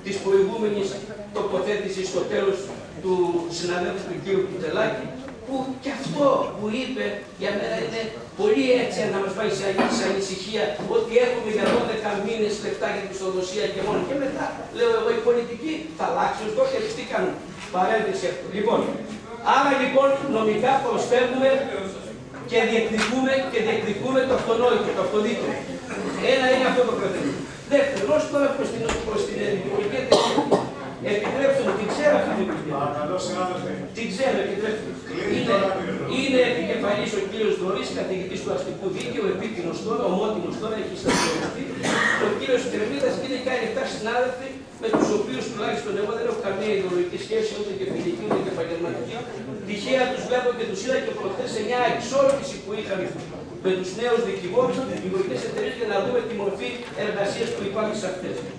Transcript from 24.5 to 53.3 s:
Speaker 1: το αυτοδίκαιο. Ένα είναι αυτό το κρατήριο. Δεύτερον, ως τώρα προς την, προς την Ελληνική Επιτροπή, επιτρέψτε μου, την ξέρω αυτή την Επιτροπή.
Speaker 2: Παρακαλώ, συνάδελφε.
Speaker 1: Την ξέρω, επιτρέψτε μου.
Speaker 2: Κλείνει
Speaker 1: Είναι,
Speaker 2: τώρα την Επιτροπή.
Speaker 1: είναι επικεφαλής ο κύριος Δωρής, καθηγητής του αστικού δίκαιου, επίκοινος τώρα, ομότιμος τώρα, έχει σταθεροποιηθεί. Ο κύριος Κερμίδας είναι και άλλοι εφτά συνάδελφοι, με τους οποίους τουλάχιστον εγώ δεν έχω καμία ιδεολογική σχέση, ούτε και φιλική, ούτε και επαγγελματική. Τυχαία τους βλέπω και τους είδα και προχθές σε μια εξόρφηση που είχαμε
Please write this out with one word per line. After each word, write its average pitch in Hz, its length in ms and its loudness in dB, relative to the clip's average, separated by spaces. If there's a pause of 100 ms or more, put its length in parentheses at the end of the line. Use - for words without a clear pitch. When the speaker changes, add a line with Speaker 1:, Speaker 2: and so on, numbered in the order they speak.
Speaker 1:
το 190 80 2
αυτοδίκαιο. 214 460 0 (800)
Ένα 262 200 4
είναι 254 180 4
αυτό 247 180 4
το 202 100 0
κρατήριο. - 380 -2 (360)
Δεύτερον, - 440 4
ως 285 160 4
τώρα 277 240 4
προς 226 160 0
την, 226 100 -4 (260)
προς 208 200 0
την 202 160 -4
Ελληνική 202 580 0
Επιτροπή, - 520 4 (600)
επιτρέψτε 254 520 2
μου, 190 140 2
την 208 120 -2
ξέρω 285 280 4
αυτή - 160 0
την 190 100 0
Επιτροπή. 156 240 -4 (100)
Speaker 2:
Παρακαλώ, 151 360 -2 (100)
συνάδελφε. 185 440 -4 (260)
Speaker 1:
Την 226 160 -4
ξέρω, 247 240 2 (100)
επιτρέψτε 208 420 -2
μου. - 60 -8 (140)
Speaker 2:
Κλείνει - 280 -2
Speaker 1:
Είναι, - 140 0
Speaker 2:
τώρα 196 160 4 (100)
την 175 120 -4
Επιτροπή. - 300 -4
Speaker 1:
είναι 262 220 4 (120)
επικεφαλής 208 580 0 (100)
ο - 100 -2
κύριος 208 300 2
Δωρής, 190 280 -2 (100)
καθηγητής 180 460 -4
του - 120 -4
αστικού 185 300 -4 (100)
δίκαιου, 175 380 -2
επίκοινος 175 520 -4
τώρα, 214 160 0 (100)
ομότιμος 214 500 0
τώρα, 220 200 -2
έχει - 200 -6
σταθεροποιηθεί. - 600 0 (640)
Ο - 20 2 (100)
κύριος 262 240 2 (100)
Κερμίδας 233 420 0 (100)
είναι 262 180 -2
και 262 120 -2
άλλοι 226 140 0
εφτά - 160 -2 (100)
συνάδελφοι, 247 540 -2 (340)
με - 120 -2
τους - 140 4 (100)
οποίους 254 320 -2
τουλάχιστον 214 500 -2
εγώ 214 180 -2
δεν 226 120 -2
έχω 214 180 -4
καμία 208 280 0
ιδεολογική 180 500 0
σχέση, 214 240 0 (100)
ούτε 196 180 -4
και - 140 -2
φιλική, - 340 -2
ούτε 196 180 2
και 185 100 -2
επαγγελματική. 170 640 -4 (520)
Τυχαία 254 420 2
τους - 180 -4
βλέπω 247 200 2 (100)
και 208 120 -2
τους 190 140 -6
είδα 254 200 2
και 220 160 -4
προχθές 247 360 -4
σε 214 120 -2
μια 247 120 0 (120)
εξόρφηση - 720 2
που 202 80 -10 (100)
είχαμε 185 260 -2 (580)